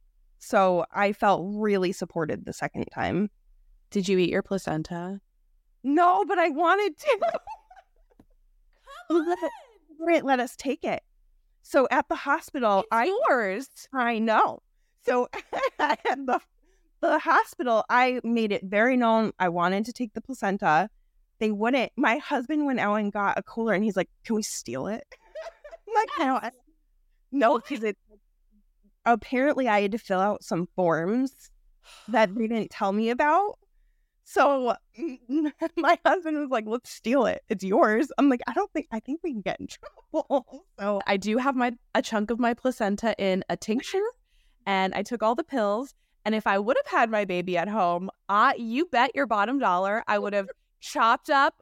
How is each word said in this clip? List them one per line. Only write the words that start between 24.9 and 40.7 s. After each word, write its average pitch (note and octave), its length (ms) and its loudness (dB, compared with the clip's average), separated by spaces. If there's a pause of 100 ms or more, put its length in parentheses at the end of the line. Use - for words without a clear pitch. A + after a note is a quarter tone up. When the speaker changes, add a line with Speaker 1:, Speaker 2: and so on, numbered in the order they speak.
Speaker 1:
<laughs> - 400 -20
I'm G#4 60 -8
like, G#4+ 160 0 (100)
"No, C4 160 0
I, A#3+ 80 -2
Speaker 2:
Yes. A#3 100 -10 (800)
Speaker 1:
no," B3+ 200 4
Speaker 2:
What? A3+ 120 -2
Speaker 1:
'cause A#3+ 180 -6
it, G#3+ 140 -4 (1080)
apparently B3+ 600 2
I G#3 140 4
had G3+ 100 0
to A#3 60 -4
fill F#3+ 240 -2
out G3+ 220 0
some F3 320 -2
forms F#3 600 0 (720)
that G#3+ 280 2
they A3+ 120 0
didn't A3 240 -2
tell G3 220 -2
me A3 160 0
about. D#4+ 480 2 (640)
So B3+ 540 2 (200)
<laughs> D4 800 -4
my E4 300 2
husband D#4 340 0
was C#4+ 100 -6
like, A#3 180 -2
"Let's A3+ 220 -8
steal A#3+ 360 0
it. - 240 -2
It's F#3+ 140 -4
yours." A3 540 2
I'm C#4 120 4
like, B3 180 0
"I B3 60 -6
don't F#4+ 180 -4
think, - 200 -6
I A3+ 100 -6
think D4+ 220 -8
we E4 100 -6
can G#3+ 80 -8
get - 180 -6
in F#3+ 80 -10
trouble." - 1000 -8
<laughs> - 140 -20